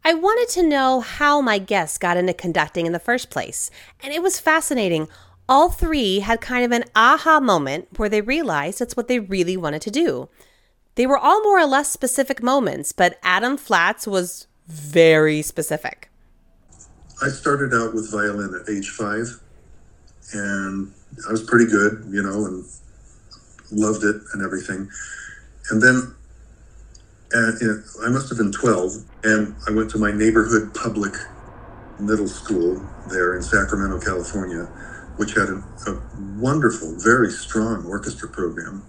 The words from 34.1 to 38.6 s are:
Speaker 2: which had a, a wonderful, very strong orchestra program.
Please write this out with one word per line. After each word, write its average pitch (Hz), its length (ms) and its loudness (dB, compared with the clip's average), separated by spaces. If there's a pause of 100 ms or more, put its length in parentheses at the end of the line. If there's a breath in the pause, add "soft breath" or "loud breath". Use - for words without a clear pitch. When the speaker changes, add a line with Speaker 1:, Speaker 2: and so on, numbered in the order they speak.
Speaker 2:
which - 160 -4
had 107 160 0
a, 95 140 -8 (240)
a 98 140 -6 (360)
wonderful, 117 600 0
very 117 320 4
strong 107 560 -4
orchestra - 420 -8
program. - 600 -8